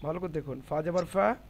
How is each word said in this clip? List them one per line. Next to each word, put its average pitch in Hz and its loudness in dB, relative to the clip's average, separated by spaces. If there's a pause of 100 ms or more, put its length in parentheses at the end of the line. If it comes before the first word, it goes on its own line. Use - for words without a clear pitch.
ভালো 160 -2
করে 180 -4
দেখুন। 139 -4
ফা 151 -2
জবর 175 2
ফা। 196 4 (140)